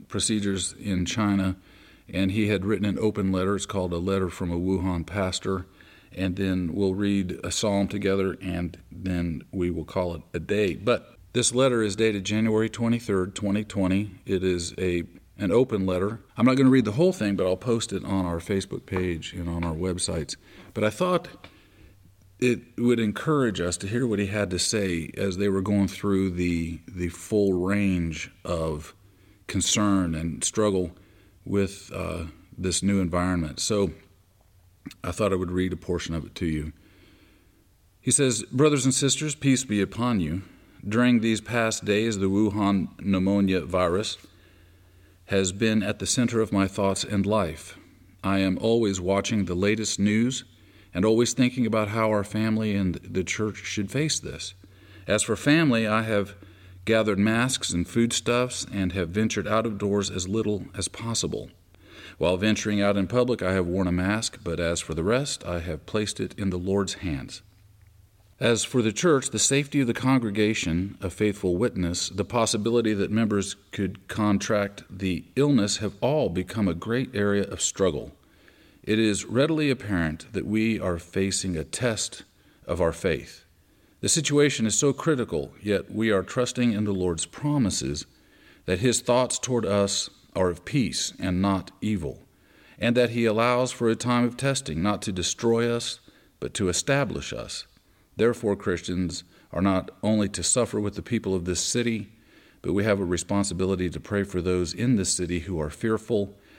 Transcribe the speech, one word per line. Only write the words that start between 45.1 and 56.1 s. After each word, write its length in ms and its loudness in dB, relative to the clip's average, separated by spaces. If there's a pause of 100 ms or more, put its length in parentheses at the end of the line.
has 260 0
been 320 0
at 160 -4
the 80 -6
center 340 0
of 120 0
my 160 2
thoughts 340 0
and 240 0
life. 500 -2 (460)
I 160 0
am 220 2
always 400 2
watching 460 2
the 100 -2
latest 420 0
news 460 2 (500)
and 100 0
always 280 4
thinking 340 2
about 220 0
how 220 0
our 140 2
family 520 0
and 180 2
the 300 -4
church 400 -4
should 260 -4
face 300 -2
this. 340 -12 (540)
As 160 2
for 100 0
family, 500 4
I 180 2
have 340 0 (480)